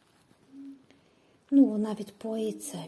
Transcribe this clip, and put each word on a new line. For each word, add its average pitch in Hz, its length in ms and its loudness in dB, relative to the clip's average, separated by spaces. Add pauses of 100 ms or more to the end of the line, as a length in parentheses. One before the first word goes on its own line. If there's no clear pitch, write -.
(1500)
Ну, 277 140 10
вона 214 340 -2
відпоїться, 214 880 -8